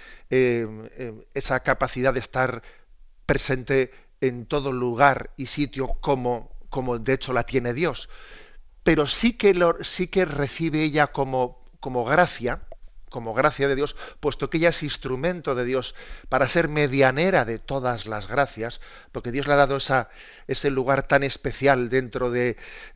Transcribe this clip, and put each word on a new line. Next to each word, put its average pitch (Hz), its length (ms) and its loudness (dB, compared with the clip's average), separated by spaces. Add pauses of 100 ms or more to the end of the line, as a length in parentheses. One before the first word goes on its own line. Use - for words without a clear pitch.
(300)
eh, 123 360 2 (300)
eh, 113 380 -12
esa 131 260 -2
capacidad 131 520 0
de 123 80 0
estar 123 420 -2 (640)
presente 131 680 0 (280)
en 120 260 -2
todo 139 260 -2
lugar 123 640 2
y 135 100 -8
sitio 135 420 -4 (120)
como, 123 560 -2 (140)
como 127 280 -2
de 113 140 0
hecho 135 200 -2
la 120 120 2
tiene 120 280 0
Dios. 143 360 -2 (760)
Pero 156 240 4
sí 226 300 2
que 196 180 6
lo, 170 280 4
sí - 260 -4
que 190 160 2
recibe 151 580 -2
ella 151 260 4
como, 131 560 -2 (160)
como 127 240 -2
gracia, 120 580 0 (520)
como 113 180 -6
gracia 139 360 2
de 139 80 0
Dios, 139 180 -4 (240)
puesto 143 320 -4
que 165 60 -4
ella 165 140 4
es - 120 -6
instrumento 143 720 -4
de 123 100 -2
Dios 127 300 -4 (340)
para 127 200 2
ser 165 180 2
medianera 143 800 2
de 113 160 -4
todas 123 460 -4
las 107 200 -6
gracias, 120 540 -4 (320)
porque 123 180 -8
Dios 139 160 -4
le 147 60 4
ha 143 40 6
dado 139 200 6
esa, 131 320 0 (400)
ese 135 200 -2
lugar 135 360 2
tan 139 180 4
especial 127 680 2
dentro 127 420 0
de, 123 240 0 (400)